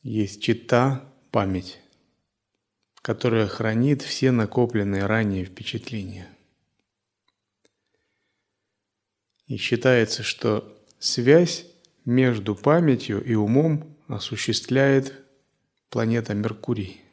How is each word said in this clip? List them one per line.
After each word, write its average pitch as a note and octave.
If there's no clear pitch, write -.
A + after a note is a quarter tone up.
Есть G#2+
читта, B2
память, F#2+
которая A2+
хранит A2+
все -
накопленные G#2
ранее G2+
впечатления. F#2+
И A#2+
считается, A#2
что -
связь D3+
между A#2+
памятью D3
и A#2
умом C#3+
осуществляет C3
планета A2+
Меркурий. G#2+